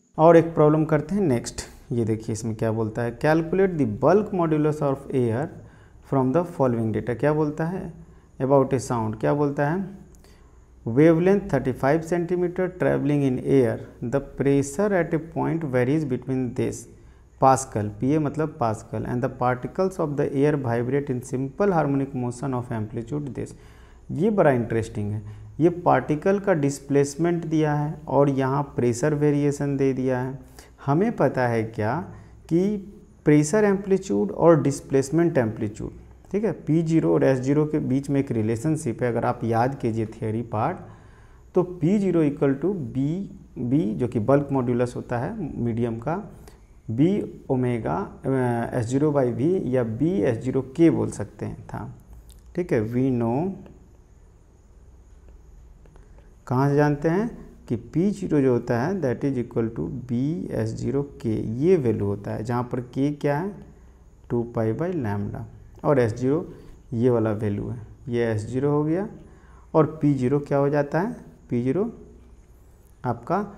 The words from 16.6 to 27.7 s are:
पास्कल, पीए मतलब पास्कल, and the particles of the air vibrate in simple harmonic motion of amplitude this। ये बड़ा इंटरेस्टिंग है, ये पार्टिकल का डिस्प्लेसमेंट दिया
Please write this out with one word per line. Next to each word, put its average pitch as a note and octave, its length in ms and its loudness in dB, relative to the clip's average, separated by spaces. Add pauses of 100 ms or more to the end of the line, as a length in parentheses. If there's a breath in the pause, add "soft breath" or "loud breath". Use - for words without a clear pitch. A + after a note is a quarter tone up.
पास्कल, B2+ 480 2 (100)
पीए C#3 200 2
मतलब D3+ 400 -2
पास्कल, A2+ 460 -4
and B2 180 -4
the B2+ 140 0
particles B2+ 640 -2
of D3 180 -4
the C#3+ 180 0
air D3 220 2
vibrate B2+ 520 -2
in B2 140 -4
simple C3+ 480 -2
harmonic C#3 440 0
motion B2 380 -4
of A#2+ 200 -4
amplitude A#2 600 -6
this। A2 220 -10 (560 soft breath)
ये D#3+ 180 0
बड़ा F3+ 220 6
इंटरेस्टिंग A2 600 -2
है, G#2+ 100 -6 (380 soft breath)
ये E3 100 6 (160)
पार्टिकल D3 540 2
का G3 140 2
डिस्प्लेसमेंट C#3+ 920 0
दिया D#3 300 2